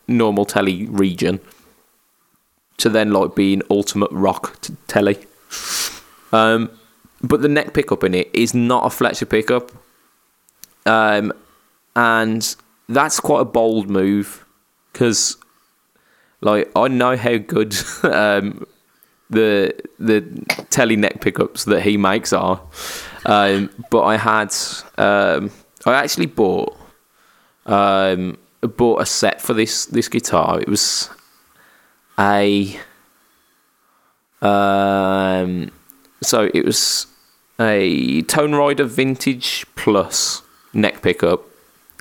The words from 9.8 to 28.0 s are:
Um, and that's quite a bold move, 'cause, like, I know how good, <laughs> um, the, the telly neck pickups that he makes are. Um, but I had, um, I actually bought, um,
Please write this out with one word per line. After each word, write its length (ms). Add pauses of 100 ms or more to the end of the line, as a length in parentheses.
Um, 480 (600)
and 600 (320)
that's 320
quite 220
a 40
bold 440
move, 560 (480)
'cause, 420 (1040)
like, 380
I 100
know 300
how 180
good, 400 (140)
<laughs> 140
um, 600 (640)
the, 440 (260)
the 220 (480)
telly 260
neck 240
pickups 460
that 160
he 160
makes 340
are. 300 (640)
Um, 440 (220)
but 120
I 120
had, 400 (420)
um, 540 (340)
I 100
actually 320
bought, 460 (920)
um, 720 (240)